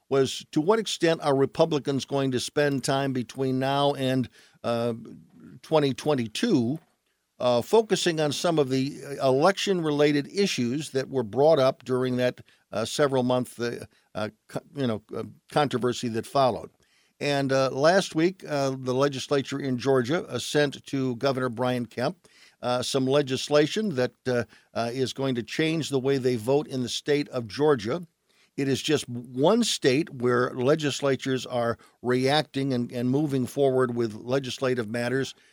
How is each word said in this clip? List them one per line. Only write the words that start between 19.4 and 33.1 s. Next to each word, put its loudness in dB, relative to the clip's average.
in -2
Georgia, 2
uh, -6
sent 0
to -2
Governor -2
Brian -2
Kemp, -4
uh, 0
some 0
legislation 2
that, 0
uh, 0
uh, -2
is -2
going -2
to -4
change -2
the 0
way 2
they 0
vote 0
in -4
the -4
state -2
of -6
Georgia. 0
It -2
is 0
just 0
one 0
state 0
where 0
legislatures 0
are -2
reacting 0
and, -2
and -2
moving 0